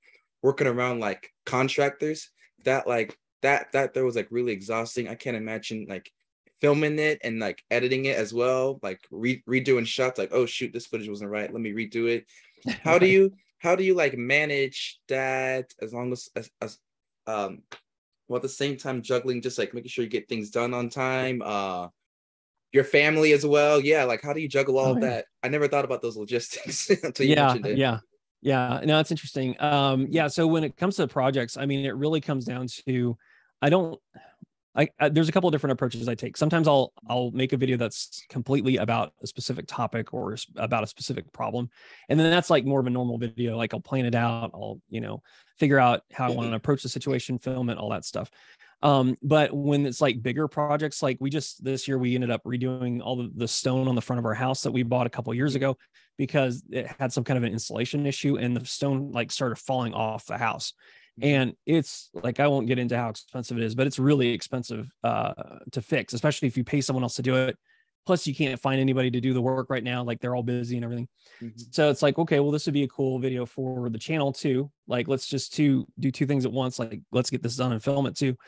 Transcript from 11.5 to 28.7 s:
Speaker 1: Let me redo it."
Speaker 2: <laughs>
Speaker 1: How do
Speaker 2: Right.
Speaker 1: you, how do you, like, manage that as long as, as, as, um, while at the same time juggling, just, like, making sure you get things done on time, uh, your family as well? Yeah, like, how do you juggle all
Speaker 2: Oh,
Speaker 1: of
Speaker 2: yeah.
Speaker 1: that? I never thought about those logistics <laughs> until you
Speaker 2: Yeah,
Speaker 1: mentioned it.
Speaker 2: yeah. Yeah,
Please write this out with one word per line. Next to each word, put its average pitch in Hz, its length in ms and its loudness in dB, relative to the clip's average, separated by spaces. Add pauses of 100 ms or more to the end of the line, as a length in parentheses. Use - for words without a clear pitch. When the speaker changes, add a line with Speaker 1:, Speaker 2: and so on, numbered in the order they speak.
Speaker 1:
Let 117 80 -6
me 110 120 -6
redo 113 360 -2
it." 117 160 -2 (400)
Speaker 2:
<laughs> 233 180 -6
Speaker 1:
How 165 160 6
do 180 60 6
Speaker 2:
Right. - 20 10
Speaker 1:
you, 196 260 6 (260)
how 170 160 2
do 185 80 2
you, 190 120 6
like, 143 220 2
manage 139 840 0 (100)
that 131 720 -2
as 110 120 -10
long 123 180 -4
as, 123 240 -10
as, 113 160 -10 (100)
as, 110 180 -12 (480)
um, 101 360 -4 (640)
while 127 100 -2
at 120 40 -4
the 131 80 -4
same 139 280 -4
time 131 240 -6
juggling, 123 400 -2
just, 123 160 -6
like, 107 160 -2
making 120 160 -10
sure 123 140 -2
you 113 60 -6
get 110 180 -4
things 110 240 -6
done 120 220 -2
on 123 160 -4
time, 131 540 -2
uh, 95 440 -4 (840)
your 135 120 6
family 151 480 6
as 143 120 4
well? 147 360 6
Yeah, 147 240 4
like, 117 180 0
how 147 100 -2
do 160 80 -6
you 151 80 -4
juggle 135 300 2
all 131 120 4
Speaker 2:
Oh, 127 40 4
Speaker 1:
of 123 60 2
Speaker 2:
yeah. - 0 -
Speaker 1:
that? 120 260 -2 (160)
I 127 60 -2
never 147 180 2
thought 139 180 2
about 127 160 -2
those 113 160 -4
logistics - 720 -4
<laughs> 196 140 4
until 139 240 0
you 151 60 8
Speaker 2:
Yeah, - 20 4
Speaker 1:
mentioned 127 320 4
it. 135 160 2
Speaker 2:
yeah. 117 160 2 (420)
Yeah, 123 440 0